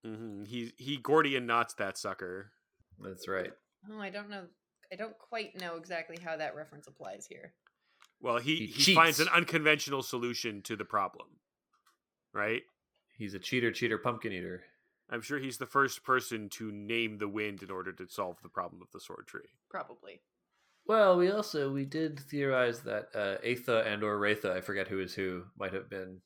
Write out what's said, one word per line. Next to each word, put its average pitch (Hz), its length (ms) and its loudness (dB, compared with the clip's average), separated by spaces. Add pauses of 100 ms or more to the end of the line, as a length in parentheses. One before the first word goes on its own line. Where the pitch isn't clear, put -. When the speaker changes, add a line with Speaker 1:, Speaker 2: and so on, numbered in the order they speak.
Speaker 1:
Mm-hmm. 107 400 -10
He, 117 320 -8
he 135 200 -6
Gordian 139 480 4
knots 117 280 2
that 98 240 -4
sucker. 95 560 -8 (480)
Speaker 2:
That's 95 260 -12
right. 95 240 -2 (400)
Speaker 3:
Oh, 214 80 -12
I 196 100 -8
don't 202 200 -10
know. 196 160 -12 (460)
I 185 40 -10
don't 220 240 -10
quite 214 400 -8
know 175 160 -6
exactly 165 480 -8
how 165 140 -4
that 151 180 -4
reference 147 320 -14
applies 104 400 -14
here. - 260 -18 (680)
Speaker 1:
Well, 120 160 2
he, 139 180 0
Speaker 2:
He 135 120 -4
Speaker 1:
he 165 280 6
finds 160 220 8
Speaker 2:
cheats. 160 120 4
Speaker 1:
an 165 60 4
unconventional 151 680 4
solution 120 600 -4
to 113 140 -4
the 101 80 -6
problem, 98 420 -2 (1040)
right? 107 300 0 (540)
Speaker 2:
He's 104 160 -6
a 92 60 -8
cheater, 117 320 2
cheater, 110 260 0
pumpkin 113 340 -2
eater. 90 320 -8 (480)
Speaker 1:
I'm 117 100 -6
sure 143 160 -4
he's 131 200 -6
the 139 80 -6
first 135 380 4
person 120 480 2
to 110 200 -8
name 107 460 -2
the 104 100 -2
wind 101 340 -4
in 95 80 -14
order 92 220 -6
to 92 160 -12
solve 90 340 -6
the 90 80 -20
problem 90 320 -8
of 85 120 -20
the - 80 -14
sword - 260 -14
tree. - 220 -14 (200)
Speaker 3:
Probably. - 520 -12 (640)
Speaker 2:
Well, 202 320 8
we 180 120 8
also, 160 440 0
we 139 120 0
did 151 340 -2
theorize 131 640 2
that, 107 300 -4
uh, 98 320 0
Aetha 120 400 2
and 104 160 0
or 104 160 2
Raetha, 104 340 2
I 92 100 0
forget 95 260 -2
who 95 140 -2
is 90 120 -6
who, 92 300 -4 (140)
might 95 160 -4
have 95 160 -6
been 92 360 -10